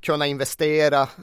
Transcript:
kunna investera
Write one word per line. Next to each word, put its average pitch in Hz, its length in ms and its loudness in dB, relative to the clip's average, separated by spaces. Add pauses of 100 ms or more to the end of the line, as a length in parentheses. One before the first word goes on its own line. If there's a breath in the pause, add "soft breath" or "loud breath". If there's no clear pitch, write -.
kunna 147 260 -2
investera 143 840 0 (140)